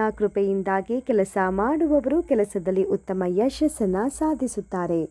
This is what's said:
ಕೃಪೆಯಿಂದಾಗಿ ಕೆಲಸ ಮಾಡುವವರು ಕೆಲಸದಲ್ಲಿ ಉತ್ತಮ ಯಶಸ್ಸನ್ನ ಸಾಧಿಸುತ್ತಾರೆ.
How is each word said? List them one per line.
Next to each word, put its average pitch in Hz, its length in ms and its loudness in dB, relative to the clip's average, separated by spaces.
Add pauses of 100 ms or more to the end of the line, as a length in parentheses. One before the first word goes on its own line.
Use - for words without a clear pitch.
(180)
ಕೃಪೆಯಿಂದಾಗಿ 196 800 0
ಕೆಲಸ 208 360 0 (120)
ಮಾಡುವವರು 285 760 2
ಕೆಲಸದಲ್ಲಿ 196 600 0
ಉತ್ತಮ 196 420 -2
ಯಶಸ್ಸನ್ನ 208 680 0 (120)
ಸಾಧಿಸುತ್ತಾರೆ. 202 1040 -2